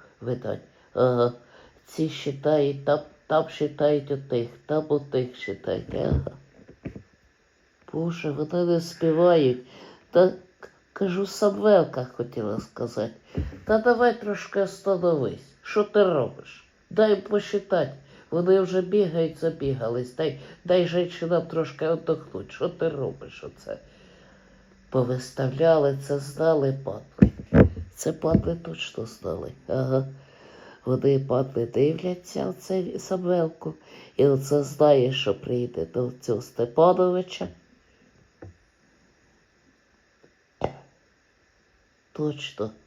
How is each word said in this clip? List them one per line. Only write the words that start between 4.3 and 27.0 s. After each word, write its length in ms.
там 240
отих 460
считають, 600
ага. 420
Боже, 380
вони 340
не 160
співають. 880
Та, 180
к-, 100
кажу, 320
Самвелка 840
хотіла 420
сказати. 540
Та 120
давай 440
трошки 400
остановись. 1000
Що 220
ти 200
робиш? 640
Дай 200
їм 120
посчитати. 720
Вони 300
вже 200
бігають, 560
забігались. 760
Дай, 240
дай 220
жінкам 600
трошки 440
віддохнуть. 600
Що 180
ти 200
робиш 540
оце? 340
Повиставляли, 1120
це 180
знали 640
падли. 480